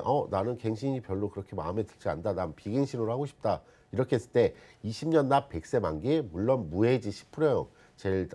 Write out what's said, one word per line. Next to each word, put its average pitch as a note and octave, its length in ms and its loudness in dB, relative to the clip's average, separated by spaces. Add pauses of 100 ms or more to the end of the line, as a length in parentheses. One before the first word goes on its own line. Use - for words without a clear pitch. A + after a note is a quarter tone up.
"어, C3+ 260 0
나는 G#2+ 280 0
갱신이 B2 420 -2
별로 F#2+ 300 -4
그렇게 G2 260 -10
마음에 F#2 280 -4
들지 - 260 -6
않다. F2 240 -2
난 F2 200 -4
비갱신으로 A#2 560 -2
하고 C3 140 -2
싶다." G#2+ 380 -4 (300)
이렇게 B2 240 0
했을 - 160 -4
때 A#2 200 4 (300)
이십 A2+ 260 -4
년 D3+ 200 4
납 C#3 200 4
백 - 160 -8
세 - 140 0
만기, G#2 520 0
물론 G#2 380 0
무해지 G#2 420 2
십 - 200 -14
프로형 C3+ 380 2 (280)
제일, F#2+ 380 0